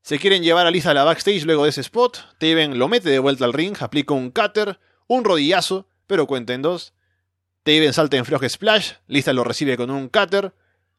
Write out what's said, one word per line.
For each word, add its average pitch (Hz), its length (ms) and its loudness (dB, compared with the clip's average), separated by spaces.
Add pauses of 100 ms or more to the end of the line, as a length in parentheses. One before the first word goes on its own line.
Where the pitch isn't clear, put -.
Se 147 180 -6
quieren 185 240 2
llevar 170 240 4
a 165 40 2
Lethal 160 260 0
a 139 80 4
backstage 165 400 0
luego 156 180 2
de 151 60 2
ese 139 120 -6
spot. - 580 -4
Taven 160 400 0
lo 143 100 2
mete 202 200 0
de 135 100 4
vuelta 135 260 0
al 120 80 0
ring, 180 260 -2
aplica 143 340 -4
un 127 180 -4
cutter, 208 480 -2 (280)
un 247 160 0
rodillazo, 180 640 0 (200)
pero 170 180 0
cuenta 123 280 -6
en 131 100 -6
dos. 170 300 -4 (720)
Taven 151 300 4
salta 143 240 2
en 120 80 0
frog 135 240 -2
splash, 214 440 0 (140)
Lethal 139 280 0
lo 196 80 0
recibe 131 340 -2
con 123 140 -4
un 135 180 -8
cutter. 196 440 0 (460)